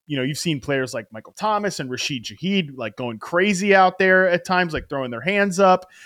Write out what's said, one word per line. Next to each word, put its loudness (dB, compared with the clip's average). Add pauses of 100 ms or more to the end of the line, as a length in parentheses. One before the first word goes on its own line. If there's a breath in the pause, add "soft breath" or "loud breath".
you -6
know, -2
you've -4
seen -4
players -4
like -10
Michael -18
Thomas -4
and -8
Rashid -6
Shaheed, -4
like, -10
going -8
crazy 0
out 6
there 4
at 0
times, 0
like, -6
throwing -6
their -8
hands 0
up, 4 (200 loud breath)